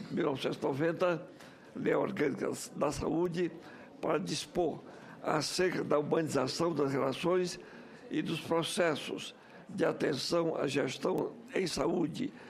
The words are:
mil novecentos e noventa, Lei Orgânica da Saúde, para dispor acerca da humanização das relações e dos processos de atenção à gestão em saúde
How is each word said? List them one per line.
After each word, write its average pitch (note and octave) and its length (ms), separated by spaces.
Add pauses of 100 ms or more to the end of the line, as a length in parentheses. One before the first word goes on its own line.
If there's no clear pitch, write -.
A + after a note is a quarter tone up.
(120)
mil C#3 120
novecentos C3+ 340
e - 40
noventa, D#3+ 640 (520)
Lei - 180
Orgânica - 560 (240)
da D3 160
Saúde, D#3+ 600 (480)
para D#3 180
dispor E3 640 (420)
acerca - 640
da D3 160
humanização D3+ 760
das C#3 180
relações E3+ 680 (500)
e - 100
dos E3+ 200
processos - 920 (360)
de - 160
atenção D#3+ 720
à C#3+ 100
gestão C#3 680 (220)
em F3+ 140
saúde E3+ 640 (180)